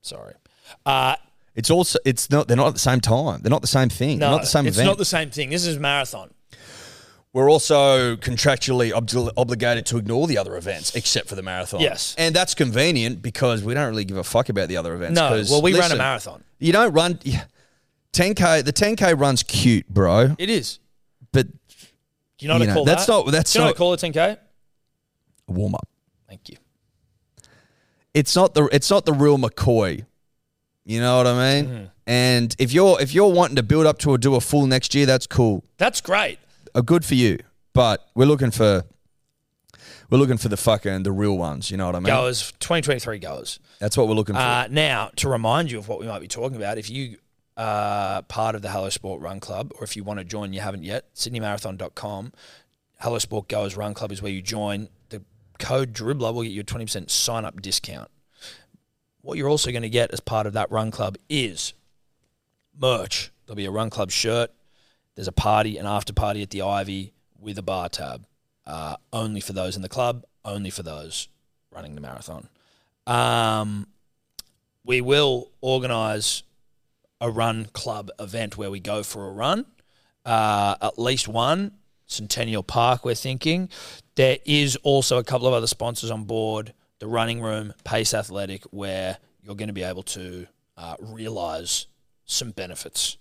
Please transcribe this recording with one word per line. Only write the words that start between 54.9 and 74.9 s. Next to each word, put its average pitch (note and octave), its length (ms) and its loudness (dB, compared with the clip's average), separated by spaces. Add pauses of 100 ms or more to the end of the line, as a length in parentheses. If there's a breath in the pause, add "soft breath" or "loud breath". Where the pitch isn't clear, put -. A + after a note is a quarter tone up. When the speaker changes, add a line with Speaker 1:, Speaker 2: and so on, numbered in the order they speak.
Speaker 1:
The G2+ 120 -16 (380)
code C3 340 -2
Dribbler A#2 400 -4
will A#2+ 100 -6
get A2 100 -8
you G2+ 80 -10
a - 20 -12
twenty A#2 220 -10
percent G2 260 -8
sign-up A2 500 -4
discount. F#2 480 -8 (1120 loud breath)
What C#3+ 160 -10
you're C#3+ 120 -2
also D3 240 0
gonna A#2 160 -6
get A#2 220 2
as - 100 -8
part A2 260 -4
of G2+ 60 -6
that G#2+ 180 -4
run A2 180 -2
club G2+ 280 -6 (120)
is A#2+ 440 -4 (1040)
merch. A#2+ 500 -2 (160)
There'll G#2 120 -14
be G2 80 -6
a F#2+ 60 -6
run A2 180 -4
club G2 200 -6
shirt. A2+ 420 -2 (640)
There's G2 120 -10
a F#2 60 -8
party, G#2+ 440 2
an F2 80 -12
after G#2 280 -4
party G#2 280 -2
at G2 100 -10
the G2 100 -8
Ivy G2 500 -4 (280)
with G2+ 180 -12
a G2+ 40 -12
bar F2+ 280 -6
tab. B1+ 360 -12 (400)
Uh, D#2 300 -12 (180)
only A2 280 -6
for G2 120 -12
those F#2 240 -6
in F#2+ 40 -12
the F#2 80 -12
club, A#2+ 360 -4 (180)
only G2+ 260 -10
for F2 140 -12
those D#2 460 -12 (420)
running D#2 240 -18
the D2 60 -16
marathon. C#2+ 480 -18 (560)
Um, A2 800 -2 (960)
we B2+ 180 0